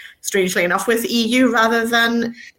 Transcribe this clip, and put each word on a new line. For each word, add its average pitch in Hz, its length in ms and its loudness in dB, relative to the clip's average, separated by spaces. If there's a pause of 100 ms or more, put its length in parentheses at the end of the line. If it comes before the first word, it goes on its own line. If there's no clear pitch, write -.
(220)
strangely 185 420 0
enough, 180 220 -2
with 233 180 0
E 233 220 0 (120)
U 254 140 4
rather 226 340 2
than 233 480 0 (240)